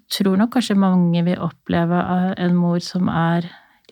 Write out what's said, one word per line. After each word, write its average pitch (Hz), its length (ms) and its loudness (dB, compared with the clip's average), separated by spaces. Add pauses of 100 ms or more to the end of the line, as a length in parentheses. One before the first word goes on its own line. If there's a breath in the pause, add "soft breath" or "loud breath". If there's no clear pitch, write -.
(120)
tror 190 260 0
nok 233 200 2
kanskje 214 200 0
mange 180 480 2
vil 180 160 -2
oppleve, 175 600 -2
eh, 180 320 -2 (120)
en 180 120 2
mor 175 220 0
som 180 300 -4
er 165 400 0 (420 loud breath)